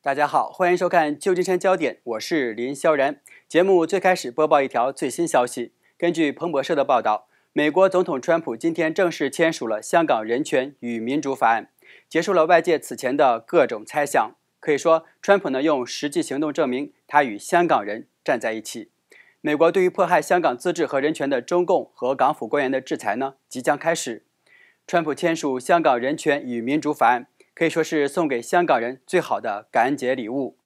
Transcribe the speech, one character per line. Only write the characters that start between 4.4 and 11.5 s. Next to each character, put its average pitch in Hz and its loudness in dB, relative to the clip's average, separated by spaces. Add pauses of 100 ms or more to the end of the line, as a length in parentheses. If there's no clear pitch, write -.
报 151 4
一 135 -2
条 127 0
最 135 -6
新 165 -4
消 123 2
息。 123 -8 (240)
根 175 0
据 156 0
彭 160 -6
博 139 0
社 170 -2
的 139 2
报 131 4
道， 107 -2 (280)
美 147 2
国 185 4
总 180 2
统 143 -4
川 165 0
普 139 -6
今 165 -4
天 160 -2
正 175 0
式 143 -4
签 165 0
署 135 -8
了 110 -4
《香 170 0
港 127 0
人 120 -2
权 139 -2
与 117 -6
民 135 -4
主 135 -4
法 117 2